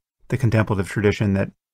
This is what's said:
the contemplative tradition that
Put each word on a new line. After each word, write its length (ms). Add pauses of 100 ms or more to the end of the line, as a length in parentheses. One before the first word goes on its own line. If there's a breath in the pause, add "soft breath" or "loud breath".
(280)
the 100
contemplative 500
tradition 460
that 180 (220)